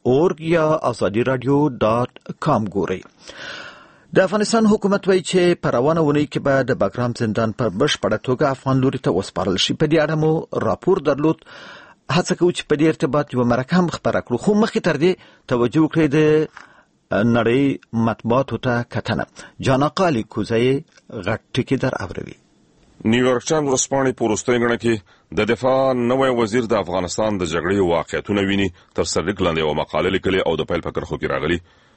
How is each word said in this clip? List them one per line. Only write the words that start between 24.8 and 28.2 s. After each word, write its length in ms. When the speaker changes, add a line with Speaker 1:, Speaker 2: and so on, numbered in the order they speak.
Speaker 2:
کې 100
د 140
دفاع 420
نوی 360
وزیر 360
د 80
افغانستان 640
د 80
جګړې 340
واقعیتونه 600